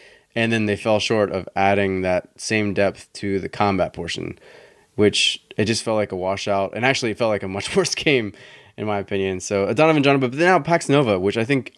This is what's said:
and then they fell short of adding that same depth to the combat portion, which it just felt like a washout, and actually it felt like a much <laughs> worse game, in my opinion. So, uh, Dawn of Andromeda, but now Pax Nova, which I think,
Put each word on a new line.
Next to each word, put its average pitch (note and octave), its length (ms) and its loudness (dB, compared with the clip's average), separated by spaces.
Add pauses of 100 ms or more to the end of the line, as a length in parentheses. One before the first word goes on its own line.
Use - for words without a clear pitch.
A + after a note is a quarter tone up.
(340)
and A2+ 160 0
then A2+ 140 0
they G#2 120 0
fell G#2+ 220 0
short G#2+ 320 0
of F#2 240 -6
adding G2 480 2
that F2+ 260 0 (120)
same G#2 320 -2
depth F#2+ 420 -2
to G2 240 -4
the F#2 120 -6
combat G2 420 0
portion, - 460 -8 (560)
which - 480 2 (160)
it G#2+ 80 0
just A2 160 -2
felt A2+ 140 -2
like G#2 160 -2
a F#2+ 40 -6
washout, G2 580 -2
and A2 120 -2
actually B2 240 0
it G2 80 -6
felt A#2 100 0
like G2+ 140 -2
a F#2+ 60 -8
much G2 220 -6
<laughs> - 60 -2
worse F3+ 180 0
game, A#2+ 380 0 (460)
in G#2 80 -6
my G#2 120 -2
opinion. G2 420 -2
So, G2 240 -2
uh, G#2 100 -2
Dawn D#3 160 4
of D#3 60 4
Andromeda, C#3 320 2
but C3 100 -6
now F3+ 200 4
Pax E3 300 0
Nova, C3 320 4
which G2+ 160 0
I A#2 80 0
think, C3 340 -2